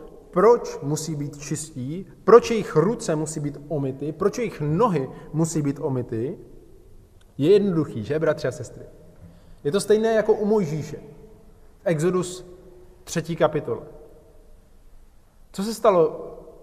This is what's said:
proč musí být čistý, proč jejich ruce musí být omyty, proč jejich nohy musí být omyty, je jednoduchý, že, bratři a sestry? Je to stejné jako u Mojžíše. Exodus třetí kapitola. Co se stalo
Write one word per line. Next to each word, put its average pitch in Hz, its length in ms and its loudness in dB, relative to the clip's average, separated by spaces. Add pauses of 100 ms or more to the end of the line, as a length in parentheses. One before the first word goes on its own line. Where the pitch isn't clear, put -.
(320)
proč 220 500 4
musí 151 340 -4
být 143 220 -8
čistý, 151 680 -10 (180)
proč 226 280 8
jejich 220 240 -2
ruce 170 400 2
musí 156 240 -4
být 143 180 -6 (100)
omyty, 139 440 -4
proč 196 260 0
jejich 226 240 -6
nohy 156 480 0 (240)
musí 160 280 0
být 139 200 -2
omyty, 127 560 -4 (1000)
je 143 140 4
jednoduchý, 170 520 2
že, 147 160 -2
bratři 156 280 0
a 127 40 -2
sestry? - 340 -14 (800)
Je 143 80 0
to 196 80 0
stejné 220 340 2
jako 220 200 2
u 214 120 0
Mojžíše. 165 520 0 (840)
Exodus 175 640 -2 (580)
třetí 165 320 -6
kapitola. - 480 0 (1700)
Co 190 120 -8
se 220 100 -4
stalo 180 560 2 (340)